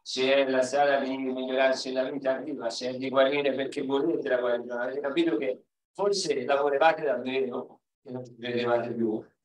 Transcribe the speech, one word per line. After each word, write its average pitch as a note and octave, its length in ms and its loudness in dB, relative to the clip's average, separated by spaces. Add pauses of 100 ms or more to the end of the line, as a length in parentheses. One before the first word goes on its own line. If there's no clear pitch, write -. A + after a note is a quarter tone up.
se C3 320 0
è C#3 160 4
la C3 140 2
strada C#3 380 2
di C3 160 -2
migliorarsi C3 760 0
la C3 160 -2
vita, C3 280 -2
arriva, C3 340 -6
se B2+ 200 -6
è B2+ 60 -6
di C3 140 -4
guarire C#3 420 4
perché C3+ 300 -4
volete C#3 460 0
la B2+ 100 2
guarigione, A#2+ 440 -2
avete C3+ 180 -6
capito D#3+ 360 0
che C3 300 -4 (300)
forse E3+ 480 0
la C#3 160 2
volevate D#3 420 4
davvero B2+ 760 -2 (220)
e C3 100 -16
non B2+ 120 -8
ci - 120 -20
credevate A#2+ 560 0
più, A2+ 320 -2 (200)